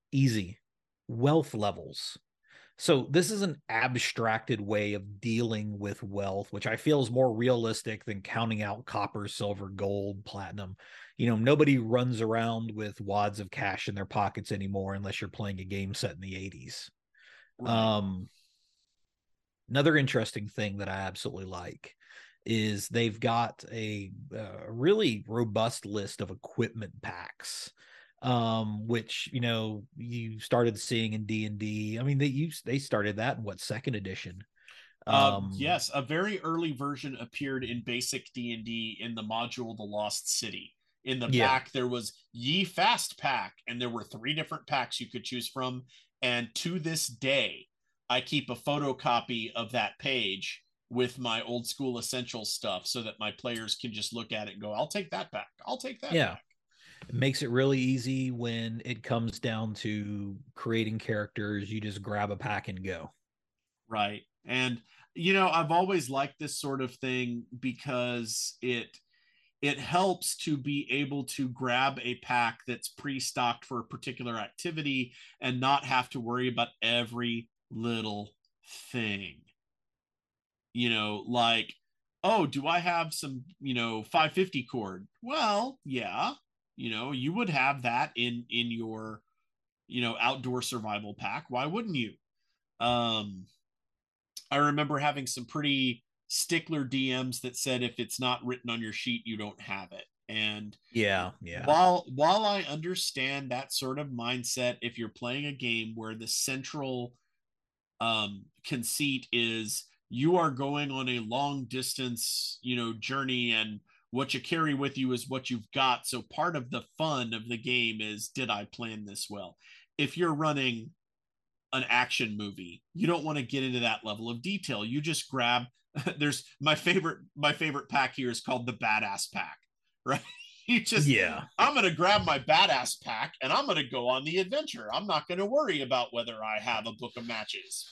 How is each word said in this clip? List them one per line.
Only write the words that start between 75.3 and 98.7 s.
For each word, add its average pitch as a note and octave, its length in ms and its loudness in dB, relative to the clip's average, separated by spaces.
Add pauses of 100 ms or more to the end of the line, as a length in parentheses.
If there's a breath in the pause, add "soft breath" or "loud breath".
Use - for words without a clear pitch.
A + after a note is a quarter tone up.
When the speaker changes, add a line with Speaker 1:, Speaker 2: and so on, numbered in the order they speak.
Speaker 2:
and B2+ 180 -2
not C3+ 260 4
have B2+ 260 2
to C3+ 100 -4
worry B2 260 0
about A#2+ 220 0 (120)
every A#2 680 0 (200)
little A2 640 -4 (580)
thing. G2+ 500 -4 (1300)
You A#2+ 160 2
know, G#2+ 380 0
like, A#2 460 4 (500)
"Oh, G3 220 6
do C#3 220 -2
I E3+ 120 4
have E3+ 340 0
some, C3+ 320 -6 (140)
you C3+ 140 -2
know, A2+ 300 0
five D#3 300 4
fifty F#3 300 2
cord?" G2 440 -4 (140)
Well, A#3+ 600 0
yeah, B2+ 500 -2 (420)
you B2 160 -6
know, A2+ 200 -2
you C#3 220 -2
would A3 160 0
have C#3 340 2
that B2 320 2
in, A#2+ 340 0
in A#2 220 0
your, A2 500 -6 (640)
you B2 140 -2
know, A#2 180 0
outdoor B2 420 2
survival G#2+ 540 -4
pack. A#2 340 -6
Why B2+ 160 0
wouldn't G3 300 -2
you? A2 180 -2 (640)
Um, A2+ 640 2 (1080)
I C#3 60 2
remember D3 420 4
having C#3+ 280 0
some B2 180 -6
pretty C3+ 580 0 (240)
stickler E3 560 0
D C3 280 0
Ms B2+ 300 -2
that B2 160 -6
said, B2+ 260 0
"If A#2+ 160 -4
it's A#2 200 -4
not B2 260 0
written B2 240 -4
on A#2 120 -2